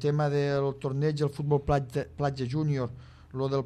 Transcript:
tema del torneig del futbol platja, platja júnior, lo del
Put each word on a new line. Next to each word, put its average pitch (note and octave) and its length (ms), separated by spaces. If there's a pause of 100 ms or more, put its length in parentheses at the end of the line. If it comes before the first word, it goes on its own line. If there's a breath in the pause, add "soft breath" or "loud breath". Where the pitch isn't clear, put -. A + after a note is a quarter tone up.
tema D3 240
del C#3+ 400 (160)
torneig C#3+ 380
del D3 100
futbol D3 320
platja, C#3 400 (160)
platja C3+ 320
júnior, C#3+ 400 (480 soft breath)
lo C3+ 80
del C3+ 200